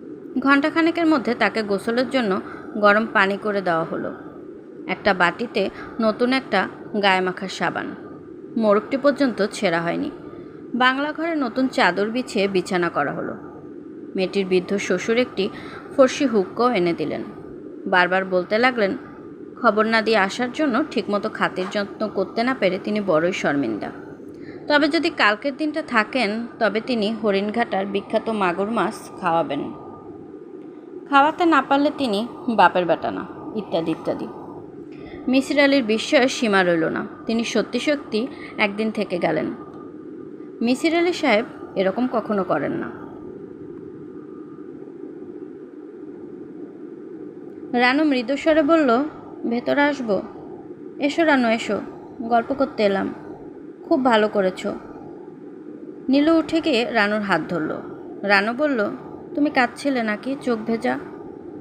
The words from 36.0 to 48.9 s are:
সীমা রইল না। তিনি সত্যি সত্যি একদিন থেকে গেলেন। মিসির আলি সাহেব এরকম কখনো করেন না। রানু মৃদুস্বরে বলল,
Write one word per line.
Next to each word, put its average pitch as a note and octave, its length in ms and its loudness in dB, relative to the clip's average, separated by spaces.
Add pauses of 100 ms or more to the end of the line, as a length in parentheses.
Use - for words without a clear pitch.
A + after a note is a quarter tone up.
সীমা G#3 340 2
রইল E3+ 260 4
না। - 140 -2 (240)
তিনি A3+ 180 0
সত্যি A3 340 0
সত্যি C#4+ 420 0 (380)
একদিন G#3+ 320 0
থেকে F#3+ 280 -2
গেলেন। D#3+ 300 2 (1120)
মিসির B3+ 340 2
আলি F4 180 4
সাহেব A#3+ 320 4 (300)
এরকম F#3+ 380 2
কখনো G#3 320 0
করেন D3+ 280 0
না। C3+ 160 -4 (4000)
রানু B3+ 260 4
মৃদুস্বরে C#4+ 580 2
বলল, D4+ 280 4 (580)